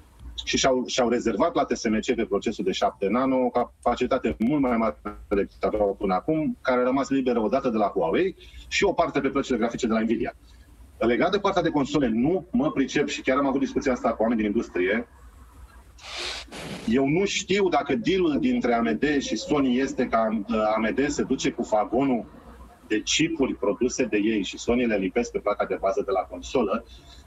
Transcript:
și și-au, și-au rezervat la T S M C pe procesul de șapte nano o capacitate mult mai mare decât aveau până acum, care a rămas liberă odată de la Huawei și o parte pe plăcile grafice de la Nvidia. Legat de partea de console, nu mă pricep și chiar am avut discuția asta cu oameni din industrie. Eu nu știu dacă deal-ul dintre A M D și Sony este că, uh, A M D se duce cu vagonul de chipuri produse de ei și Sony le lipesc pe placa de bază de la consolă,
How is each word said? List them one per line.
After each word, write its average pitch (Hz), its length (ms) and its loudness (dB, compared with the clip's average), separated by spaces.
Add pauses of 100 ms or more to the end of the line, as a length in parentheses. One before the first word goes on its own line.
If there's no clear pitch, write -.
(440)
și - 120 -2
și-au, 127 300 2
și-au 120 220 0
rezervat 113 460 0
la 147 100 2
T 120 120 -2
S - 120 -2
M 107 120 2
C 123 140 0
pe 113 100 0
procesul 101 400 -2
de 92 80 0
șapte 98 360 0
nano 131 280 2
o 127 120 2
capacitate - 880 -2
mult 277 240 2
mai 123 140 2
mare 113 200 0 (320)
decât 98 340 -2
aveau 101 360 0
până 95 160 0
acum, 151 460 0
care 127 200 0
a 123 40 2
rămas 131 240 0
liberă 123 320 0
odată 131 280 0
de 110 80 0
la 107 100 2
Huawei 170 500 0 (320)
și - 160 0
o 180 80 4
parte 147 280 0
pe 135 80 0
plăcile 131 300 0
grafice 117 280 -2
de 107 60 2
la 110 80 2
Nvidia. 110 340 -2 (640)
Legat 120 320 2
de 202 80 0
partea 190 240 0
de 165 80 2
console, 139 380 0
nu 135 420 0
mă 131 200 2
pricep - 380 0
și - 120 -6
chiar 131 160 0
am 139 100 2
avut 135 140 0
discuția 127 320 0
asta - 200 0
cu - 100 -2
oameni 113 180 2
din 107 80 0
industrie. 104 600 -2 (1800)
Eu 135 220 2
nu 170 160 2
știu 196 440 0
dacă 143 260 0
deal-ul 151 460 2
dintre 123 340 2
A 117 60 2
M 113 180 0
D 143 220 2
și - 160 -4
Sony 131 420 2
este 131 280 0
că, 113 240 2
uh, 110 260 -2 (200)
A - 20 0
M 110 160 -2
D 139 140 2
se 143 140 -2
duce 131 280 -2
cu - 120 -4
vagonul 117 600 0 (640)
de - 140 0
chipuri 139 540 0
produse 123 500 0
de 107 120 0
ei 104 260 2
și - 160 -8
Sony 120 280 0
le 107 100 2
lipesc 98 360 -2
pe - 60 -2
placa - 260 -2
de 95 160 -4
bază 95 240 0
de - 60 -4
la 92 100 0
consolă, - 640 -2 (420)